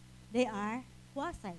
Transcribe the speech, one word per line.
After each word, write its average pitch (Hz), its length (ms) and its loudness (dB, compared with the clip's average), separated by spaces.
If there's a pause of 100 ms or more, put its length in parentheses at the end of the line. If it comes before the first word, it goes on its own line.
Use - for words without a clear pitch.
(340)
they 247 120 8
are 220 360 0 (320)
quasi, 277 460 0